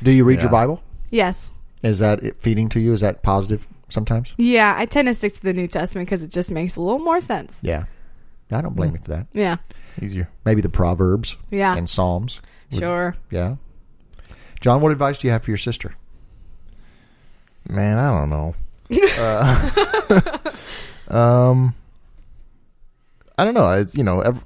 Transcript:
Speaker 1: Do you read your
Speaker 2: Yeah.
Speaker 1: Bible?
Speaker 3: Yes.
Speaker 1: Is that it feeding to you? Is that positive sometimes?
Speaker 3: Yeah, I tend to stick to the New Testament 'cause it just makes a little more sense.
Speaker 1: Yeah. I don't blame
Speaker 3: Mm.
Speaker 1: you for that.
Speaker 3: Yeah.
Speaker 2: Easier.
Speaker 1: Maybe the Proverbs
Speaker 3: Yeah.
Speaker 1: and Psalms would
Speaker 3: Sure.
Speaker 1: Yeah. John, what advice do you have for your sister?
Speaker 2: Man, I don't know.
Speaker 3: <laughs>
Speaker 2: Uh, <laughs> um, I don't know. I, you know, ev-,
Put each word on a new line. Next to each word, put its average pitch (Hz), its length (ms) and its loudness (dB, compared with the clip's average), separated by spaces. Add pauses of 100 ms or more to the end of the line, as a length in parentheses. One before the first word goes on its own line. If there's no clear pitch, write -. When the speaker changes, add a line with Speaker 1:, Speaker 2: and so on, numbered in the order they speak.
Speaker 1:
Do 127 100 4
you 131 120 8
read 127 140 6
your 117 80 0
Speaker 2:
Yeah. 123 60 2
Speaker 1:
Bible? 123 300 2 (300)
Speaker 3:
Yes. 185 400 0 (300)
Speaker 1:
Is 107 180 0
that 104 240 2
it - 180 -8
feeding 110 280 2
to 113 120 0
you? 117 100 2
Is 107 80 2
that 101 240 0
positive 98 420 0 (220)
sometimes? 113 500 -2
Speaker 3:
Yeah, 233 400 4
I 233 80 -2
tend 277 220 0
to 240 60 0
stick 208 220 -4
to - 60 -18
the 190 120 -2
New 180 160 -2
Testament 180 400 -6
'cause 180 140 -2
it 156 60 -14
just 180 220 -4
makes 175 240 -4
a 165 60 -6
little 214 180 -2
more 339 220 0
sense. - 420 -8
Speaker 1:
Yeah. 82 220 -4 (640)
I 110 80 -2
don't 170 160 -6
blame 156 160 0
Speaker 3:
Mm. - 40 -6
Speaker 1:
you - 80 -8
for - 80 -10
that. 82 200 -6
Speaker 3:
Yeah. 185 260 0 (440)
Speaker 2:
Easier. 98 260 -6 (160)
Speaker 1:
Maybe 107 160 2
the 92 80 0
Proverbs 92 720 2 (140)
Speaker 3:
Yeah. 180 260 0
Speaker 1:
and 85 120 -4
Psalms 90 520 -2 (300)
would 131 100 -4
Speaker 3:
Sure. 175 340 -2 (160)
Speaker 1:
Yeah. 92 240 -2 (1040)
John, 127 220 4
what 156 100 4
advice 143 280 0
do 131 80 -2
you 120 40 2
have 113 120 0
for 113 80 -4
your 104 60 -2
sister? - 360 -6 (1700)
Speaker 2:
Man, 101 300 0
I 135 140 2
don't 73 180 0
know. 76 260 -4 (340)
Speaker 3:
<laughs> 240 100 2 (200)
Speaker 2:
Uh, 190 1300 2 (560)
<laughs> - 0 -
um, 123 680 4 (1600)
I 185 60 2
don't 233 80 0
know. 220 120 4
I, 95 280 2
you 139 100 0
know, 92 160 2
ev-, 123 260 0